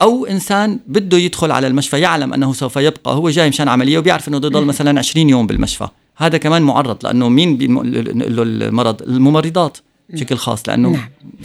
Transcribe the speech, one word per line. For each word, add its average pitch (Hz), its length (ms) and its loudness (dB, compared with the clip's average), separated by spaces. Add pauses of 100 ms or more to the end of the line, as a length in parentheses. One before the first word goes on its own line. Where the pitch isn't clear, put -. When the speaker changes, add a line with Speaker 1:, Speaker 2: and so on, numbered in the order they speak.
Speaker 1:
أو 240 240 2
إنسان 196 600 -2
بده 175 320 2
يدخل 175 320 0
على 131 160 0
المشفى، 139 340 0
يعلم 160 320 0
أنه 135 200 0
سوف 131 240 -6
يبقى، 135 380 -2
هو 160 160 0
جاي 156 180 2
مشان 139 200 0
عملية 131 300 2
وبيعرف 160 300 0
إنه 147 100 -2
بده 147 100 -2
يضل 147 100 0
Speaker 2:
نعم. 147 100 2
Speaker 1:
مثلًا 143 300 0
عشرين 156 300 2
يوم 123 180 4
بالمشفى، 104 420 -4 (280)
هذا 160 220 0
كمان 160 240 0
معرض، 127 440 0
لأنه 123 220 0
مين 147 280 4
بيم-، 127 260 0
ل-، 123 100 -4
ل-، 117 440 -4
له 117 60 0
المرض؟ 110 600 -2
الممرضات 156 760 0 (300)
Speaker 2:
نعم. 170 80 -14
Speaker 1:
بشكل 131 200 -4
خاص، 113 320 -6
لأنه 120 220 2
Speaker 2:
نعم. 123 200 -4 (340)